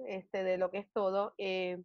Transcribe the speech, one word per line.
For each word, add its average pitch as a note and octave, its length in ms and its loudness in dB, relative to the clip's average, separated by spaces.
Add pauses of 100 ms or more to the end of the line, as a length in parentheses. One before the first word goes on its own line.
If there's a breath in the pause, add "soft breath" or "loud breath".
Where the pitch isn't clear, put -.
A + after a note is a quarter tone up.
este, F#3+ 440 -4
de F#3 140 2
lo F#3 120 2
que F#3+ 80 -4
es G3 140 -10
todo, G3+ 460 2
eh, F#3 460 -2